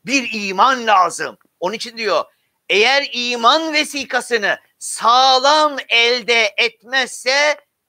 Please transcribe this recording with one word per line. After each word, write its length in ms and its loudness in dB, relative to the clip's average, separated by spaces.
bir 280 -2
iman 540 0
lazım. 500 0
Onun 140 -4
için 240 -12
diyor, 280 -2
eğer 440 2
iman 600 0
vesikasını 880 -4
sağlam 1000 2
elde 680 2
etmezse 1080 -2